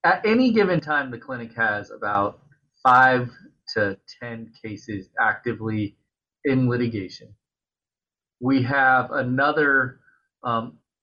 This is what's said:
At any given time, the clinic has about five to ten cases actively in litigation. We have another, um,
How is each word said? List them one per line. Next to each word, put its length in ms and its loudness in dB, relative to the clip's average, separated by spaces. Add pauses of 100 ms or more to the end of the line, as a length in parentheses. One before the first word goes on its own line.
At 220 2
any 280 4
given 280 4
time, 300 -4
the 80 -10
clinic 380 -12
has 340 -2
about 500 -4 (420)
five 480 4 (440)
to 240 -2 (220)
ten 320 -14 (100)
cases 460 -12 (120)
actively 760 -4 (480)
in 240 2
litigation. 680 -4 (1040)
We 220 2
have 480 2
another, 920 0 (420)
um, 360 -4 (240)